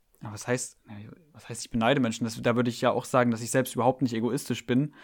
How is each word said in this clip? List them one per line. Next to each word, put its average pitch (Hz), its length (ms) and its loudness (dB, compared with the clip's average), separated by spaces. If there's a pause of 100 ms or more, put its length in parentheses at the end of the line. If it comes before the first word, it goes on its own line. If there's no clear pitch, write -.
(220)
ja, 107 100 -12
was 107 160 -12
heißt, 123 300 -4 (560)
was - 160 -20
heißt, 113 160 -10
ich - 40 -20
beneide 120 300 4
Menschen? 117 240 0
Das, 113 160 -6
da 120 160 2
würde 123 140 2
ich 117 100 -10
ja 123 100 4
auch 123 140 -2
sagen, 123 260 4
dass 113 120 -2
ich 120 80 -6
selbst 131 240 0
überhaupt 127 260 2
nicht 120 140 0
egoistisch 117 500 -2
bin. 135 400 0